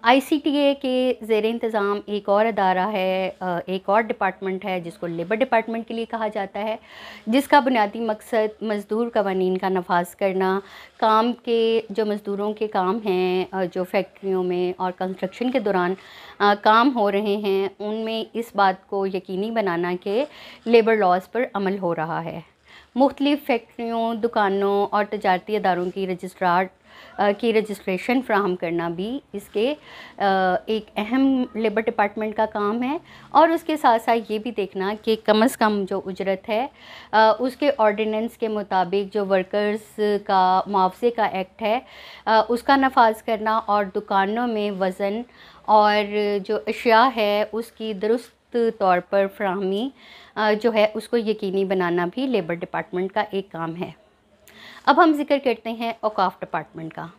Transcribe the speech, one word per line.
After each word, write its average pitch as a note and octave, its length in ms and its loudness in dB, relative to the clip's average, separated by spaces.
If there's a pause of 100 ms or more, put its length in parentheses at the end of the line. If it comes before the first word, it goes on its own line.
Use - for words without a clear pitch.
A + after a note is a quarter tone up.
आईसीटीए C#4 680 2
के B3+ 520 -2
ज़ेर G#3+ 200 2
इंतज़ाम A3 640 -2
एक G#3 200 -4
और G#3 180 4
अदारा F#3 380 2
है, F#3+ 580 -2
अ, F3+ 260 -2
एक F#3+ 200 -6
और G#3 140 2
डिपार्टमेंट F#3+ 640 -4
है F#3 160 -4
जिसको E3+ 260 -10
लेबर E3+ 300 -4
डिपार्टमेंट A3+ 500 -2
के A#3 80 -10
लिए A3+ 100 -6
कहा A3 240 -6
जाता G3+ 320 -6
है, A3 180 -6 (500)
जिसका C#4 320 4
बुनियादी A3+ 400 0
मकसद A3 500 -2 (120)
मज़दूर G#3+ 460 -2
कवानीन F#3+ 480 0
का F#3+ 120 -2
नफाज F3+ 460 0
करना, F#3+ 480 0 (380)
काम A3 320 4
के A3+ 600 0
जो G#3+ 140 -2
मज़दूरों G#3 460 -4
के G#3+ 140 -6
काम G3 320 0
हैं, F#3 560 0
अ, F#3+ 100 -2
जो F3+ 200 -4
फैक्ट्रियों F#3+ 580 -4
में F3+ 380 -2
और F#3 100 -2
कंस्ट्रक्शन F#3+ 600 -6
के B3+ 100 0
दौरान, F#3+ 360 0 (440)
अ, G#3 140 4
काम A3 340 4
हो A#3 200 0
रहे G3+ 280 0
हैं, G3 340 -2 (100)
उनमें A3 540 -6
इस A3+ 220 -6
बात F#3+ 340 2
को G3 160 -2
यकीनी F#3+ 440 -4
बनाना F3+ 440 -2
कि G#3 320 -2 (400)
लेबर A3+ 300 6
लॉज F#3 300 2
पर B3 280 -4
अमल G3 240 -2
हो F3 140 -2
रहा D#3+ 280 -4
है। E3 240 -12 (520)
मुख्तलिफ़ C#4 440 2
फैक्ट्रियों, A#3 800 -4
दुकानों G3+ 680 0
और G#3 180 0
तजारती G3+ 500 -2
अदारों F#3 360 0
की F#3+ 160 -6
रजिस्ट्रार, F#3 640 -2 (480)
अ, G3+ 140 2
की A3 200 -2
रजिस्ट्रेशन G#3 680 -2
फ्राहम G3+ 340 0
करना E3+ 360 -4
भी G#3 320 -8 (120)
इसके, G#3+ 380 -4
अ, D4+ 40 -6 (920)
एक G#3+ 180 -4 (100)
अहम B3+ 500 0 (100)
लेबर A3 260 0
डिपार्टमेंट G#3+ 520 -2
का A3 120 0
काम G#3+ 360 -2
है। C#4+ 180 -4 (340)
और E4 160 8
उसके D#4+ 260 -2
साथ A#3+ 220 4
साथ A#3 180 2 (140)
ये G#3+ 80 -2
भी A3+ 120 -6
देखना G3 440 -4
कि A3 220 0
कम A3 280 4
अज़ C4 120 0
कम G#3 280 2
जो F#3+ 140 -4
उजरत F#3+ 500 -4
है, A#3 220 -2 (420)
अ, A3 280 6
उसके C4 300 0
ऑर्डिनेंस G#3+ 640 0
के A3+ 120 -4
मुताबिक G3 640 -2
जो G#3 140 -2
वर्कर्स G#3 760 -2
का G3 680 2
मुआवजे G3 420 2
का A3 160 -2
एक्ट F#3+ 360 -6
है, A3+ 240 -2 (400)
अ, A3 240 4
उसका B3 260 2
नफाज B3+ 460 4
करना A3 360 -2
और G#3 260 0
दुकानों G#3 600 -2
में G#3 240 -2
वज़न G3 540 -4 (440)
और G#3 360 4 (420)
जो G#3+ 100 -2 (120)
अशिया A3+ 340 4
है, G#3+ 420 2
उसकी A3 500 -8
दुरुस्त G#3+ 380 -2 (240)
तौर G#3+ 440 2
पर G3 260 0
फ्राहमी, G3 680 -4 (440)
अ, G#3+ 160 0
जो G#3+ 180 0
है, G#3+ 260 2
उसको A3 200 -4
यकीनी G#3 480 -2
बनाना F3 420 0
भी B3+ 200 -4
लेबर F#3 280 -2
डिपार्टमेंट F3+ 580 -6
का G#3 220 -2
एक G3 160 -6
काम E3 240 -8
है। E3+ 260 -12 (840)
अब C4+ 140 4
हम D#4+ 140 6
जिक्र C#4+ 240 0
करते A3+ 320 -2
हैं A#3 320 -6
औकाफ G#3 320 0
डिपार्टमेंट D#3+ 580 -10
का। E3 260 -12